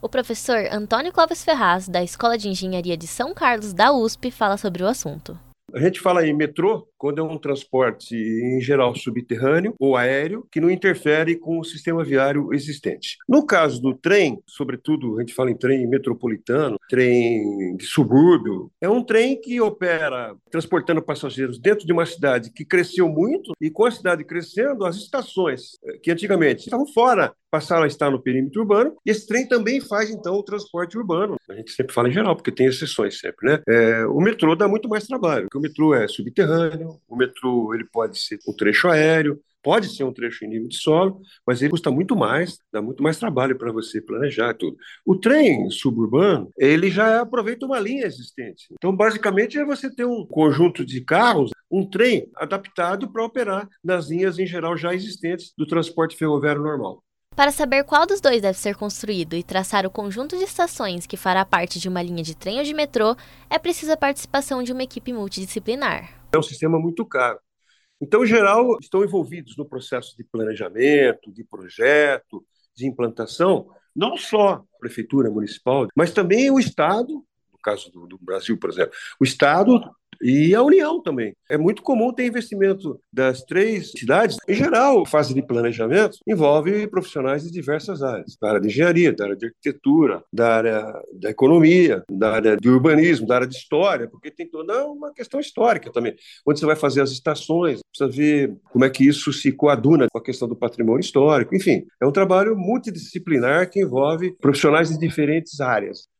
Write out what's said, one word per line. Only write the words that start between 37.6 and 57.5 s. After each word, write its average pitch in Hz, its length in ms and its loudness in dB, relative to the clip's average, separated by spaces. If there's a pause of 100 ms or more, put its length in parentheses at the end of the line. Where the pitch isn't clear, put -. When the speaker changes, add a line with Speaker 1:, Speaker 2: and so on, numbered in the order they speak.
Speaker 2:
ele 113 100 -6
pode 110 320 -4
ser - 300 -10
um - 60 -8
trecho 104 340 2
aéreo, 156 540 2 (200)
pode 190 280 0
ser - 160 -6
um 127 80 -4
trecho 117 320 -10
em 107 40 -10
nível 113 200 -8
de - 80 -12
solo, 185 440 0 (240)
mas 123 160 0
ele 143 100 2
custa 160 200 -2
muito 180 240 0
mais, 151 440 -2 (140)
dá 107 80 -6
muito 123 220 -6
mais 160 160 0
trabalho 135 400 -2
pra 117 140 -6
você 110 280 -6
planejar 117 540 -4
tudo. - 220 -8 (280)
O 190 120 2
trem 190 520 4
suburbano, 117 880 0
ele 160 320 4
já 220 340 2
aproveita 233 440 -6
uma 254 140 -4
linha 240 260 -6
existente. 123 680 -14
Então, 190 200 -2
basicamente, 214 640 0
é 294 60 -2
você 269 280 -6
ter 247 120 -6
um 240 200 -4
conjunto 156 600 2
de 127 160 -10
carros, 175 500 2 (180)
um 190 160 -2
trem 220 520 0
adaptado 190 760 -6
pra 226 140 -6
operar 208 440 -6 (140)
nas 170 260 -4
linhas, 175 300 -2
em 185 80 -2
geral, 170 300 -4
já 175 180 -4
existentes 180 640 -8
do 151 80 -4
transporte 165 500 -2
ferroviário 147 460 0
normal. 131 400 -8 (320)
Speaker 1:
Para 285 160 4